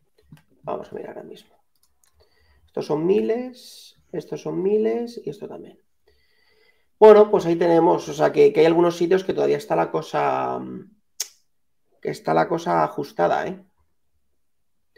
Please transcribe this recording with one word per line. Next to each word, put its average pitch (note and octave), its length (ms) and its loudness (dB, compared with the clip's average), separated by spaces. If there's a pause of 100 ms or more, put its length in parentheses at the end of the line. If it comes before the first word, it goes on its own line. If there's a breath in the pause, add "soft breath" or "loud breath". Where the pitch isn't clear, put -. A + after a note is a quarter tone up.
(640)
Vamos - 280 -10
a - 40 -16
mirar - 220 -14
ahora - 120 -18
mismo. - 220 -20 (1160)
Estos - 200 -10
son D#3 200 -4
miles, A3 920 -4 (160)
estos D#3 300 -10
son D#3+ 200 -8
miles A3 640 -2
y - 60 -12
esto - 180 -14
también. - 300 -20 (1200)
Bueno, G#3+ 320 10
pues E3+ 160 0
ahí E3+ 100 0
tenemos, E3 520 2
o D3+ 60 -10
sea, D3 180 0
que, C#3+ 200 6
que D3+ 80 2
hay D#3+ 60 6
algunos E3+ 300 2
sitios F#3 280 0
que D#3 100 -4
todavía C#3+ 220 -2
está - 180 -6
la E3 160 -2
cosa, C3 720 -4 (1400)
que - 100 -8
está D#3 220 -6
la D#3+ 160 0
cosa E3+ 360 -2
ajustada, - 640 -4
¿eh? F#3+ 140 -12 (1400)